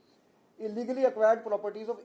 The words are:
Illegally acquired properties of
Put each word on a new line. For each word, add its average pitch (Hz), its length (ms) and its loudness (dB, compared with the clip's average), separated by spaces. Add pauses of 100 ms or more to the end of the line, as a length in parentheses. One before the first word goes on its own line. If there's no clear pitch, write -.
(640)
Illegally 240 400 -4
acquired 226 380 4
properties 208 460 -4
of 220 160 -6